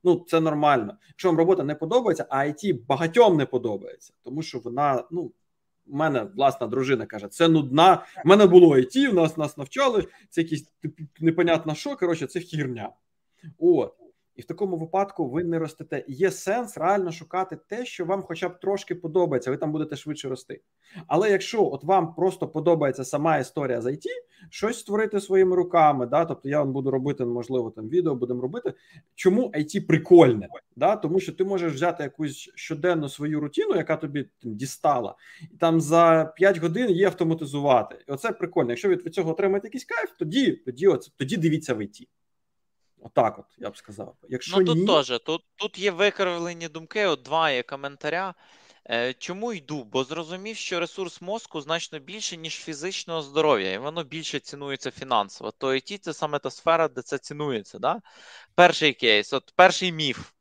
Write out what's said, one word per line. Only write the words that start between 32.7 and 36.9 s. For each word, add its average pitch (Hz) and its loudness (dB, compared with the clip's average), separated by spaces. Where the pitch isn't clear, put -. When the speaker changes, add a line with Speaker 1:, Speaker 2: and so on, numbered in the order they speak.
Speaker 1:
свою 151 -6
рутину, 359 -2
яка 160 0
тобі 147 -6
там - -12
дістала, 131 -2
і - -20
там 165 2
за 160 4
п'ять 185 4
годин 170 -2
її 180 2